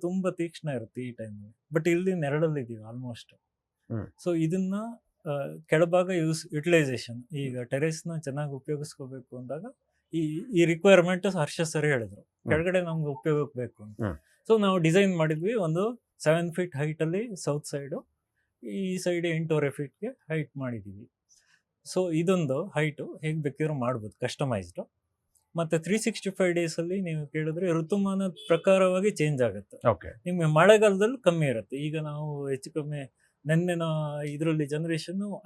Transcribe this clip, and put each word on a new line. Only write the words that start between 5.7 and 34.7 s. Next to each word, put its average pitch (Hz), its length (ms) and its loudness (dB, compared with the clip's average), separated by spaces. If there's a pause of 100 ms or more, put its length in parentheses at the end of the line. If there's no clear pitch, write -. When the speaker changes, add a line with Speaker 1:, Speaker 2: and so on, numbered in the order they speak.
Speaker 1:
ಯೂಸ್, 160 440 -2
ಯುಟಿಲೈಸೇಷನ್, 143 800 0
ಈಗ 131 260 -6
ಟೆರೇಸ್‌ನ 160 560 -4
ಚೆನ್ನಾಗಿ 143 340 -6
ಉಪಯೋಗಿಸ್ಕೋಬೇಕು 135 840 -10
ಅಂದಾಗ 131 280 -10 (480)
ಈ, 156 260 -2 (140)
ಈ 170 120 6
ರಿಕ್ವೈರ್ಮೆಂಟ್ 180 640 6
ಹರ್ಷ 175 340 0
ಸರ್ 160 240 -2
ಹೇಳಿದ್ರು, 113 360 0
Speaker 2:
ಹ್ಮ್. - 300 -8
Speaker 1:
ಕೆಳಗಡೆ 175 300 0
ನಮ್ಗೆ 160 260 -4
ಉಪಯೋಗಕ್ಕೆ 143 520 -2
ಬೇಕು 113 240 -10
ಅಂತ. 107 180 -12
Speaker 2:
ಹ್ಮ್. 92 160 -2 (320)
Speaker 1:
So 220 120 6
ನಾವು 190 160 4
ಡಿಸೈನ್ 180 400 4
ಮಾಡಿದ್ವಿ, 160 360 0
ಒಂದು 196 480 0 (180)
ಸೆವೆನ್ 165 340 2
ಫೀಟ್ 175 220 -4
ಹೈಟಲ್ಲಿ 160 680 -4
ಸೌತ್ 147 220 -2
ಸೈಡು, 143 440 -8 (580)
ಈ 190 300 -4
ಸೈಡ್ 175 300 -2
ಎಂಟೂವರೆ 160 420 0
ಫೀಟ್‌ಗೆ 147 380 -8
ಹೈಟ್ 160 500 -6
ಮಾಡಿದೀವಿ. 110 520 -10 (840)
So 180 220 0
ಇದೊಂದು 165 500 2
ಹೈಟು 156 500 -4
ಹೇಗ್ 156 280 -4
ಬೇಕಿದ್ರೂ 151 300 -2
ಮಾಡ್ಬೋದು, 120 460 -4
ಕಸ್ಟಮೈಸ್ಡ್. 117 720 -4 (680)
ಮತ್ತೆ 165 220 0
ತ್ರೀ 170 180 0
ಸಿಕ್ಸ್ಟಿ 214 320 -2
ಫೈವ್ 185 240 2
ಡೇಸಲ್ಲಿ 170 480 -2
ನೀವು 160 260 -4
ಕೇಳಿದ್ರೆ 160 440 -2
ಋತುಮಾನದ 190 580 0
ಪ್ರಕಾರವಾಗಿ 185 840 4
ಚೇಂಜ್ 151 300 2
ಆಗುತ್ತೆ. 104 480 0
Speaker 2:
ಓಕೆ. 92 360 -4
Speaker 1:
ನಿಮ್ಗೆ 180 200 0
ಮಳೆಗಾಲದಲ್ಲಿ 202 760 6
ಕಮ್ಮಿ 170 240 4
ಇರುತ್ತೆ. 117 300 -2
ಈಗ 151 240 -4
ನಾವು 147 480 -6
ಹೆಚ್ಚು 135 240 -6
ಕಮ್ಮಿ 147 400 -8 (360)
ನೆನ್ನೆನ 170 340 2 (460)
ಇದ್ರಲ್ಲಿ 151 380 0
ಜನರೇಷನ್ 165 800 -4